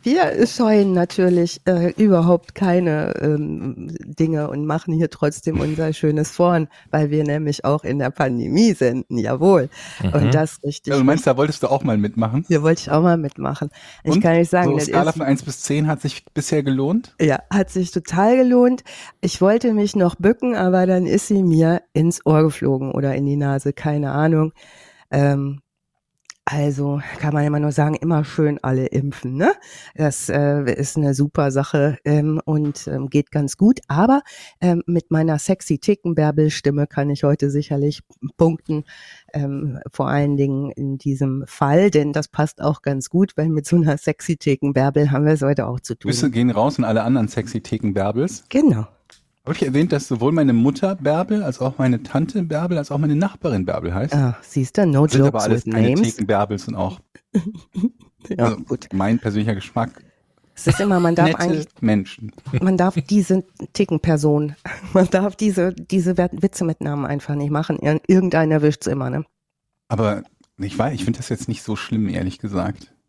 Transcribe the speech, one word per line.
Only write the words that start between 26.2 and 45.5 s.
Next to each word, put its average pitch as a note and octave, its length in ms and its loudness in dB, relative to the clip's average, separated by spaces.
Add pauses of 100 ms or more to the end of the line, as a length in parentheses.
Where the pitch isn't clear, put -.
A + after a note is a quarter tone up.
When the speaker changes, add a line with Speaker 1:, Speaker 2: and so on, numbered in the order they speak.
Speaker 1:
also C#3+ 540 -2 (160)
kann D3+ 160 -2
man D3 100 0
immer D3 160 0
nur D3 120 0
sagen, D3+ 240 0
immer D#3+ 280 0
schön D3 380 -2
alle C3 240 -2
impfen, C3 500 -4
ne? G3+ 160 2 (440)
Das, D3+ 340 -2
äh, C#3+ 420 0
ist - 240 -4
eine C#3+ 200 0
super C#3+ 340 0
Sache, C#3 560 0
ähm, D3+ 400 2
und, D3+ 420 -2
ähm, C#3 220 -6
geht C#3+ 220 0
ganz C#3+ 260 -4
gut. G#3+ 300 6
Aber, A3+ 340 2 (400)
ähm, F3 240 2
mit E3+ 240 -2
meiner D#3+ 300 0
sexy - 400 -2
Thekenbärbel-Stimme D3+ 1080 0
kann C#3+ 240 -4
ich C#3+ 140 -2
heute C#3+ 260 2
sicherlich C#3+ 520 -2 (360)
punkten, D#3 460 0 (500)
ähm, C#3 460 -6 (120)
vor C3+ 180 -4
allen C#3+ 280 0
Dingen C#3 320 -2
in C3+ 300 -8
diesem C3+ 480 -4
Fall, D#3+ 420 2
denn D3 240 0
das D#3 140 -4
passt - 340 -4
auch D3 220 -2
ganz C#3 260 -4
gut, F#3+ 280 0
weil D#3 120 0
mit D3+ 160 -2
so F3 120 2
einer D3+ 200 2
sexy - 400 -4
Thekenbärbel C#3 720 0
haben C#3 160 0
wir D3+ 80 4
es D3 80 0
heute C#3 240 0